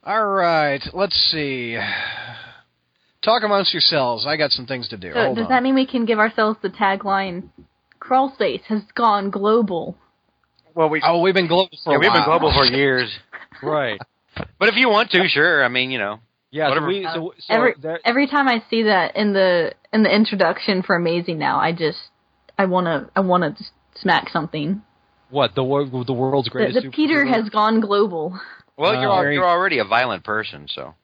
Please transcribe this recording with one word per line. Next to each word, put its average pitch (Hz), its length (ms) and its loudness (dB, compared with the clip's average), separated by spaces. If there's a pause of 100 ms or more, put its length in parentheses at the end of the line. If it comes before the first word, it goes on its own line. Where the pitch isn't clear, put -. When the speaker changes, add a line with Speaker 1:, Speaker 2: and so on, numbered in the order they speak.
Speaker 1:
All 214 220 0
right. 165 540 2 (140)
Let's 190 200 -2 (160)
see. 131 460 -4 (1500)
Talk 226 220 2
amongst 202 280 0
yourselves. 131 540 0
I 151 100 -2
got 147 140 0
some 127 160 -6
things 123 220 -8
to 113 80 -12
do. 90 160 -12
Speaker 2:
So 240 120 -2
Speaker 1:
Hold 214 120 -2
Speaker 2:
does 226 80 -4
Speaker 1:
on. - 60 -6
Speaker 2:
that 254 120 2
mean 269 140 0
we 262 100 2
can 233 200 -4
give 220 120 0
ourselves 214 440 0
the 202 80 -4
tagline, 196 800 -2 (500)
"Crawl 262 340 0
Space 165 340 -2
has 214 140 -2 (140)
gone 202 340 2
global"? 202 680 0 (760)
Speaker 3:
Well, 160 140 2
we 151 160 0
Speaker 1:
Oh, 170 160 4
we've 185 140 2
been 185 140 2
global 180 220 2 (140)
for 160 80 0
Speaker 3:
Yeah, 143 40 4
Speaker 1:
a 143 40 4
Speaker 3:
we've 190 120 4
been 175 100 4
Speaker 1:
while. 160 180 4
Speaker 3:
global 156 140 2
for 139 100 4
years. 127 500 2
Speaker 1:
<laughs> - 480 -20
Speaker 4:
Right. 139 380 -4 (580)
Speaker 3:
But 208 120 4
if 208 60 -4
you 247 120 4
want 214 240 4
to, 180 160 4
sure. 151 360 4
I 123 40 2
mean, 127 240 -2
you 127 60 -4
know. 107 200 -4 (320)
Speaker 4:
Yeah, 151 160 -4
so 139 40 2
Speaker 3:
Whatever. 147 180 0
Speaker 4:
we, 196 160 -4 (100)
so, 170 240 -8
so - 160 -4
Speaker 2:
Every, 240 260 2
Speaker 4:
there 160 240 -8
Speaker 2:
every 262 220 2
time 277 220 0
I 233 200 0
see 226 160 0
that 190 300 2
in 208 200 0
the, 180 380 2 (200)
in 220 100 4
the 196 100 4
introduction 190 720 2
for 180 140 0
Amazing 170 420 -2
Now, 143 220 0
I 160 100 0
just, 170 280 -4 (600)
I 196 60 2
wanna, 175 500 -2
I 190 60 -2
wanna 180 320 0
just - 180 -18 (300)
smack 175 300 0
something. 160 520 -4 (480)
Speaker 4:
What, 127 240 0
the 135 80 -2
wor-, 139 220 0
the 127 280 -6
world's 131 360 -2
Speaker 2:
The, - 20 -10
Speaker 4:
greatest 208 320 -2
Speaker 2:
the 262 80 -12
Peter 302 340 0
Speaker 4:
superhero? 254 180 0
Speaker 2:
has 214 80 -6
gone 220 300 2
global. 190 560 2 (400)
Speaker 3:
Well, 180 200 2
Speaker 4:
Oh. - 40 0
Speaker 3:
you're 254 120 2
al-, 185 100 4
Speaker 1:
Very 147 140 0
Speaker 3:
you're 180 120 2
already 175 300 2
a 107 60 2
violent 113 400 0
person, 104 440 -6
so. 71 360 -12